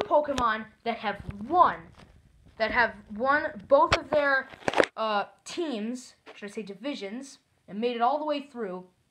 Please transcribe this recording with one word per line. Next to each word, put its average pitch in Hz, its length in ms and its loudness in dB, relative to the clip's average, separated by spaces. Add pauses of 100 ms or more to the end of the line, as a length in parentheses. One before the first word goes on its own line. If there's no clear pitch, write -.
Pokemon 254 600 2 (180)
that 226 140 -2
have 202 220 -4 (280)
won, 294 280 6 (800)
that 214 140 0
have 226 240 2 (220)
won 277 520 0
both 302 280 6
of 302 140 -6
their, 277 380 2 (480)
uh, 208 280 0 (200)
teams, 247 720 -6 (200)
should 208 160 -14
I - 20 -14
say 220 100 -8
divisions, 202 760 -10 (300)
and 190 120 -8
made 240 160 0
it 233 60 -2
all 269 160 4
the 302 60 -6
way 294 180 -2
through 185 420 -10 (260)